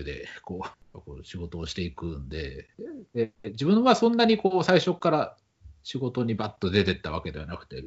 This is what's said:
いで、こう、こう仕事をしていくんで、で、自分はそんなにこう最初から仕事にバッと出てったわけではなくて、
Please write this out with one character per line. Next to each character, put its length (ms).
い 20
で、 240
こ 200
う、 60
こ 220
う 20
仕 140
事 220
を 80
し 80
て 80
い 100
く 140
ん 200
で、 420
で、 200
自 220
分 180
は 100
そ 160
ん 80
な 80
に 140
こ 100
う 20
最 160
初 160
か 160
ら 260
仕 160
事 240
に 100
バ 160
ッ 100
と 120
出 120
て 100
っ 80
た 100
わ 100
け 100
で 60
は 80
な 100
く 120
て、 200